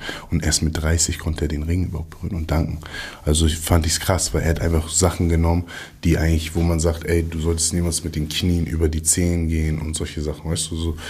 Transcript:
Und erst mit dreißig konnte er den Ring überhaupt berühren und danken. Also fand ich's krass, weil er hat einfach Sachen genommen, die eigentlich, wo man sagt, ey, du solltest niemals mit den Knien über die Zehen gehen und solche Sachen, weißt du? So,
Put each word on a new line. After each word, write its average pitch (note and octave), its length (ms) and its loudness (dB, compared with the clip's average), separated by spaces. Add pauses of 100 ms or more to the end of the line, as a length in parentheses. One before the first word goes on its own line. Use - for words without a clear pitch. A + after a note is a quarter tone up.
(320)
Und E2+ 120 0
erst D#2+ 180 0
mit D#2+ 200 0
dreißig D#2+ 380 2
konnte D#2+ 240 -2
er D#2+ 60 0
den D2+ 140 -2
Ring F2 240 0
überhaupt D#2+ 240 -6
berühren - 260 -6
und D#2+ 140 -4
danken. D#2+ 280 0 (460)
Also D#2 240 4
fand D#2+ 360 2
ich's E2 140 0
krass, - 340 0
weil D#2 100 2
er E2 80 2
hat D#2+ 100 0
einfach D#2+ 260 2
Sachen F2 400 2
genommen, E2+ 380 4 (400)
die D#2+ 120 4
eigentlich, D#2+ 380 2
wo E2+ 60 2
man E2+ 180 2
sagt, D#2+ 240 0
ey, E2+ 180 2
du D#2+ 200 -4
solltest E2 320 0
niemals E2+ 320 0
mit D#2+ 100 -6
den D#2 140 -2
Knien F2 360 2
über D#2+ 220 0
die D#2 160 -2
Zehen F2 460 2
gehen D#2 300 0
und D#2 180 -4
solche D#2+ 240 -6
Sachen, D2+ 280 -6
weißt E2 220 -2
du? E2 60 -6
So, E2 200 -2 (120)